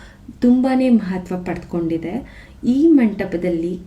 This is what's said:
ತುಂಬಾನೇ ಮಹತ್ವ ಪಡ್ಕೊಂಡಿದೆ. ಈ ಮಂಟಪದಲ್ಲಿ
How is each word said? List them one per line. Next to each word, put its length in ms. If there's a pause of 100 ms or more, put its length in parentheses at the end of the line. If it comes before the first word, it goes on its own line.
(400)
ತುಂಬಾನೇ 480
ಮಹತ್ವ 540
ಪಡ್ಕೊಂಡಿದೆ. 1080 (160)
ಈ 240
ಮಂಟಪದಲ್ಲಿ 1000